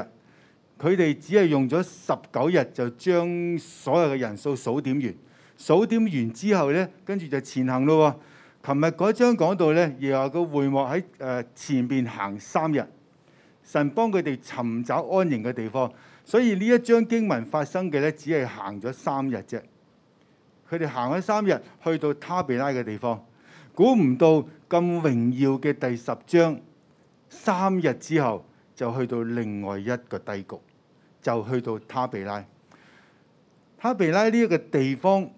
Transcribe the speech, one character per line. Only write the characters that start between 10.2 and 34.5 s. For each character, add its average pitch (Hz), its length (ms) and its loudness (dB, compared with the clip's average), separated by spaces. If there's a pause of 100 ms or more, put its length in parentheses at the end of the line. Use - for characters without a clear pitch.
華 147 100 -4
嘅 175 60 0
會 143 240 0
幕 139 100 0
喺， 139 260 -2 (140)
呃， 127 260 -6 (100)
前 127 340 -2
邊 127 200 -2
行 104 320 -8
三 160 320 -2
日， 127 120 0 (800)
神 147 280 0
幫 226 200 0
佢 190 120 2
哋 139 160 -4
尋 120 440 -6
找 127 140 -4
安 170 320 0
營 127 120 0
嘅 120 120 -4
地 117 160 -6
方。 123 240 -2 (320)
所 226 160 2
以 233 160 4
呢 196 100 -2
一 240 140 4
章 233 260 2
經 226 220 0
文 120 160 0
發 151 200 -2
生 185 280 -4
嘅 143 80 0
呢， 151 100 2
只 151 200 -10
係 147 140 0
行 104 360 -10
咗 120 120 -6
三 135 360 -4
日 120 80 -4
啫。 104 240 -8 (1080)
佢 170 100 -6
哋 160 100 -2
行 127 280 -2
咗 190 40 -2
三 208 240 0
日， 180 160 2 (240)
去 165 140 0
到 151 160 0
他 175 280 -4
備 135 140 -2
拉 139 140 -2
嘅 127 120 -4
地 107 140 -6
方。 113 280 -4 (480)
估 240 220 6
唔 139 220 4
到 156 240 6 (280)
咁 175 320 2
榮 123 380 0
耀 135 200 4
嘅 147 140 -2
第 123 240 -4
十 120 160 -8 (140)
章， 165 320 4 (720)
三 190 500 0
日 151 160 2
之 156 260 -2
後 117 240 -2 (300)
就 120 240 -4
去 127 80 -2
到 117 160 -4
另 113 420 -6
外 98 140 -6
一 101 80 -8 (220)
個 98 100 -8
低 98 240 -8
谷， - 180 -16 (600)
就 117 280 -2
去 127 120 -2
到 117 260 -8
他 127 220 -4
備 101 160 -8
拉。 101 200 -8 (1300)
他 240 160 -2
備 175 200 2
拉 214 160 4
呢 226 100 2
一 233 80 4
個 170 100 2